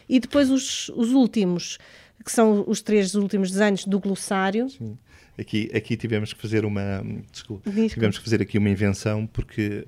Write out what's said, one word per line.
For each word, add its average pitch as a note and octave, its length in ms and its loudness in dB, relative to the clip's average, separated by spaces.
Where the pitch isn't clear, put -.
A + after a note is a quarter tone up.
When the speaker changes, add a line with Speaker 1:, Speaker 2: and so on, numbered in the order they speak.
Speaker 1:
e C4 100 6
depois C4 320 2
os, - 400 -2
os A#3+ 220 0
últimos, G3+ 680 2
que - 80 -8
são G#3+ 340 4
os G#3+ 140 -2
três G3 340 0
últimos G3 360 0
desenhos G3 340 2
do G3 160 0
glossário. G3 680 -2
Speaker 2:
Sim. A2+ 300 -12
Aqui, A2 360 -2
aqui A#2 220 -2
tivemos G#2+ 380 -2
que - 60 -20
fazer G#2+ 240 0
uma, G2+ 380 -2
desculpa, - 380 -12
Speaker 1:
Desculpa. G#3+ 240 -2
Speaker 2:
tivemos A2 240 0
que - 60 -16
fazer A2 180 0
aqui G2+ 160 -2
uma G#2 100 2
invenção, G#2 580 0
porque, - 600 -6